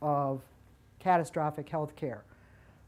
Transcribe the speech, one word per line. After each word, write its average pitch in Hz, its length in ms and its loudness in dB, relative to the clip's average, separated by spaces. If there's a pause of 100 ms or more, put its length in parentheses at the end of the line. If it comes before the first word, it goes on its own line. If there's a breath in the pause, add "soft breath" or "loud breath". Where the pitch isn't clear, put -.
of 143 420 0 (580)
catastrophic 156 680 2
health 151 280 -4
care. 117 260 -6 (640 soft breath)